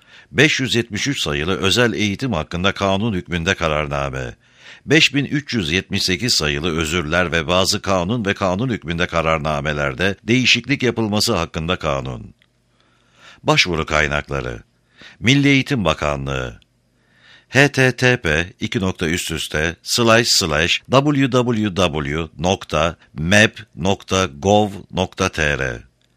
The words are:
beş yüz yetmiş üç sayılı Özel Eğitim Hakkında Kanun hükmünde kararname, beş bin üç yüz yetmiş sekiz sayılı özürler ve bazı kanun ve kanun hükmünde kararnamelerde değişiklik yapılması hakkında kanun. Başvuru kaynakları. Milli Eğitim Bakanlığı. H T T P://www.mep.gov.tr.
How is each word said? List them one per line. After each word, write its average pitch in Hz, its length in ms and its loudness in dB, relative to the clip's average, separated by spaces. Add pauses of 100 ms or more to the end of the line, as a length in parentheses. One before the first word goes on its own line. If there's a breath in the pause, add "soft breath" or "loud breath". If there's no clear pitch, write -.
(320 loud breath)
beş 147 280 4
yüz 127 140 -2
yetmiş 113 340 -2
üç 139 140 -4
sayılı 76 340 -2
Özel 107 360 2
Eğitim 104 400 -2
Hakkında 87 400 -2
Kanun 98 420 0
hükmünde 87 400 -2
kararname, 69 840 -2 (500 loud breath)
beş 151 280 4
bin 139 100 0
üç 143 300 -4
yüz 85 180 -2
yetmiş 95 300 -2
sekiz 85 320 0
sayılı 78 440 -2
özürler 82 540 0
ve 80 140 0
bazı 92 360 0
kanun 98 420 -2
ve 98 100 0
kanun 101 360 -2
hükmünde 85 360 -4
kararnamelerde 76 1160 -2
değişiklik 123 580 0
yapılması 113 540 0
hakkında 82 400 -2
kanun. 65 580 -6 (1080 soft breath)
Başvuru 92 440 0
kaynakları. 71 760 -2 (580 loud breath)
Milli 139 280 4
Eğitim 131 360 2
Bakanlığı. 69 800 -2 (840 soft breath)
H 139 200 4
T 131 280 2
T 123 200 4
P://www.mep.gov.tr. 92 - 0 (540 soft breath)